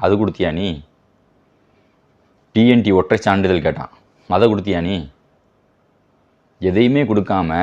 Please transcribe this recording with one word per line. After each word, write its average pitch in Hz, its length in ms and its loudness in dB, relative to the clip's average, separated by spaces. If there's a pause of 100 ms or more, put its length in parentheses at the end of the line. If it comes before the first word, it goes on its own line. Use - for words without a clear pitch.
அது 95 160 0
கொடுத்தியா 92 340 -2
நீ? 90 160 -6 (1900)
டி 110 140 4
என் 120 160 4
டி 104 60 2
ஒற்றை 92 260 2
சான்றிதழ் 95 480 0
கேட்டான், - 260 -4 (380)
அதை 95 200 2
கொடுத்தியா 95 320 -2
நீ? 92 140 -4 (1700)
எதையுமே 117 420 2
கொடுக்காம 95 600 -2